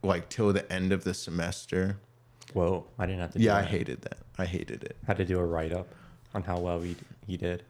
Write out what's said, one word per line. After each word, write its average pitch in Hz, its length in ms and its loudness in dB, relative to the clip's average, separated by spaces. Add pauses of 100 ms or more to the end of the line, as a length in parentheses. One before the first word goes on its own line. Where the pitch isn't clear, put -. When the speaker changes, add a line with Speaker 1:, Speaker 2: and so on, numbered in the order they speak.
Speaker 1:
like, 90 260 2
till 104 240 4
the - 200 2
end 92 200 2
of 92 120 2
the 90 100 0
semester. 92 840 -2 (540)
Speaker 2:
Whoa, 87 320 2 (140)
I 92 80 0
didn't 92 140 -4
have 85 120 -4
to - 60 -2
do 113 60 8
Speaker 1:
Yeah, 104 120 6
I 101 60 4
Speaker 2:
that. 87 80 -2
Speaker 1:
hated 82 320 -2
that. - 160 -10 (200)
I 95 60 0
hated - 400 -4
it. - 120 -10 (100)
Speaker 2:
Had 101 100 0
to 95 80 2
do 90 140 2
a 87 60 2
write-up 82 440 -2 (460)
on 98 80 -2
how 87 160 -2
well 87 200 0
we, 87 180 -4 (300)
he 92 100 -4
did. 87 340 -4